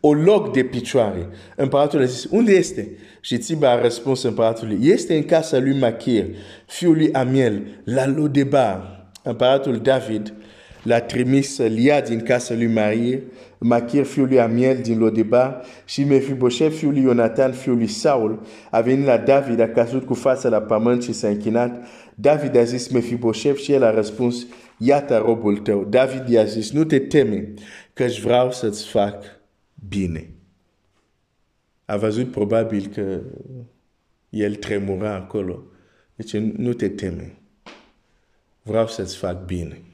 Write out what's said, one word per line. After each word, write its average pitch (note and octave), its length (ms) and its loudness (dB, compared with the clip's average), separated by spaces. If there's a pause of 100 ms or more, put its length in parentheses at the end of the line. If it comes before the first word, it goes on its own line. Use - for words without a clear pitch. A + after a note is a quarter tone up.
o D3+ 120 6
loc D#3+ 400 4
de C3 100 2
picioare.” A2 640 -2 (280)
Împăratul C#3+ 440 2
a C3 40 4
zis: B2+ 260 -4
„Unde A3 220 4
este?” B2 360 0 (320)
Și - 180 -4
Țiba D3 320 0
a A#2+ 100 2
răspuns B2 420 -2
împăratului: A2+ 600 -2
„Este F3 340 2
în D3+ 80 -2
casa D#3 340 0
lui C3+ 200 0
Machir, A#2 480 0 (400)
fiul E3+ 300 2
lui D#3 160 2
Amiel, B2+ 500 0 (220)
la C3 220 0
Lodeba.” C3+ 760 0 (400)
Împăratul B2+ 600 0
David A2 520 -2 (480)
l-a A#2 180 2
trimis C3 540 0
să-l A2 240 0
ia C#3 220 4
din A#2 200 -4
casa A#2+ 340 -2
lui A#2 120 0
Marie, A2+ 560 0 (360)
Machir, A#2+ 460 2
fiul C3+ 240 0
lui C3 120 4
Amiel, B2 420 2
din A2+ 160 -2
Lodeba, A2+ 640 2 (240)
și - 200 -4
Mefiboset, C3+ 720 2
fiul D3 180 -2
lui C#3 100 2
Ionatan, B2 500 2
fiul B2 240 -2
lui A2+ 120 0
Saul, A2+ 580 0 (240)
a A2+ 100 2
venit C3 260 2
la B2 100 4
David, B2 440 2
a A2+ 80 4
căzut B2+ 380 -2
cu C3 80 -2
fața B2+ 340 0
la A2 120 2
pământ A2+ 420 0
și A#2+ 100 -6
s-a G#2+ 160 -4
închinat. A#2 580 -2 (280)
David C#3 420 2
a A#2+ 60 8
zis: B2 260 -2
„Mefiboset”, A#2+ 680 0
și C#3+ 160 -2
el C3+ 100 4
a A2+ 80 6
răspuns: A2 560 -2 (360)
„Iată C#3 340 2
robul G#2+ 420 2
tău.” G2+ 260 -2
David B2+ 440 0
i-a A2+ 160 6
zis, G#2+ 260 -6
„Nu D3+ 140 0
te D3+ 140 2
teme, A2+ 560 0 (380)
căci B2 280 -4
vreau B2 320 2
să-ți - 360 -6
fac G2+ 360 -2 (640)
bine.” F2+ 420 -4 (1500)
A G#2 120 -6
văzut A2 340 -2
probabil G#2+ 560 -2
că F#2+ 340 -6 (1080)
el G#2 260 -2
tremura G2+ 600 -6
acolo. F#2 480 -8 (520)
Deci, - 220 -10
„Nu G#2+ 360 -2
te G#2+ 160 -2
teme. F2 460 -8 (1300)
Vreau A2 240 0
să-ți F#2 300 -8
fac F2+ 280 -8
bine. F2 380 -8 (120)